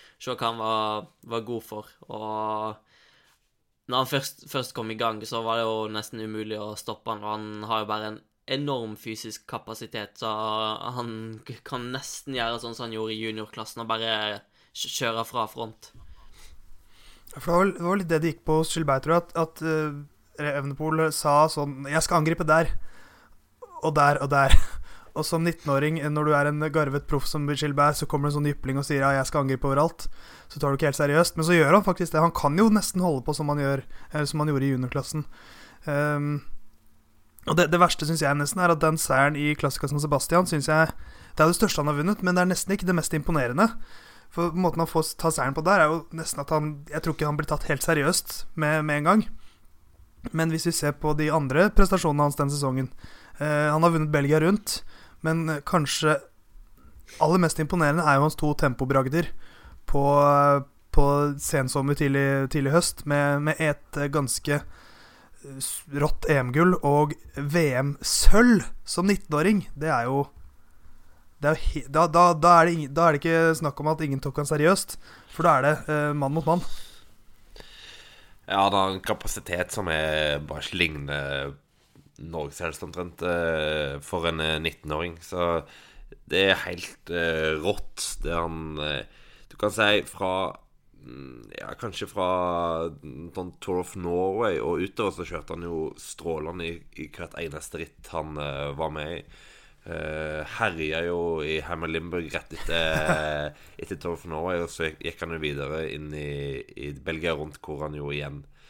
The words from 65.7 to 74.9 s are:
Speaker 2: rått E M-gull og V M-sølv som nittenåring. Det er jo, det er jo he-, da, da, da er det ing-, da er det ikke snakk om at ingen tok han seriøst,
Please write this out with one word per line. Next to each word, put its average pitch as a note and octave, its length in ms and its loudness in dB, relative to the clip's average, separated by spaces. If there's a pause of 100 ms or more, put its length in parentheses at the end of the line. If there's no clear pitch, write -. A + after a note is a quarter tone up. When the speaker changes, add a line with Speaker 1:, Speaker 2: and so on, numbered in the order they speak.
Speaker 2:
rått C#3+ 400 0
E D3 140 6
M-gull D#3 420 4
og D3 320 2 (160)
V D3 320 0 (160)
M-sølv G3+ 880 8 (160)
som F#3 240 -2
nittenåring. F#3 640 0
Det D3 160 -6
er A#2+ 160 0
jo, C#3 220 0 (1120)
det C#3+ 80 2
er D#3 80 2
jo - 80 0
he-, - 240 0
da, D#3 160 4
da, E3+ 320 6
da E3+ 220 8
er E3 100 6
det E3+ 80 -2
ing-, D3 160 -6
da E3 140 4
er D3+ 100 4
det C#3 80 -6
ikke E3 380 4
snakk D3 180 -4
om D#3 140 0
at D#3 100 -4
ingen C#3 160 -2
tok D3 220 -4
han D3 100 -2
seriøst, D#3 460 2 (340)